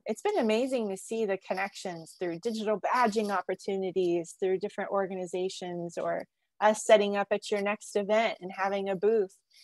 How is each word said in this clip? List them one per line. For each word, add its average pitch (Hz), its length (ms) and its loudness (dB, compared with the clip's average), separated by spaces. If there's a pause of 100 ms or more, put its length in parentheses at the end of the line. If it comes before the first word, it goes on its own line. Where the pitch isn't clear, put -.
it's 220 160 -4
been 415 160 0
amazing 233 500 2
to 190 80 -4
see 226 300 -4
the 190 120 0
connections 185 800 -8
through 175 220 -4
digital 214 400 -2
badging 220 500 2
opportunities, 185 1080 -2
through 190 200 0
different 196 320 -6
organizations, 185 1080 -4
or 170 280 -4 (340)
us 214 240 4
setting 202 320 6
up 202 140 0
at 202 200 -2
your 208 120 0
next 208 340 -4
event 208 440 2
and 185 120 -10
having 196 360 -2
a 190 80 0
booth 202 400 2 (280)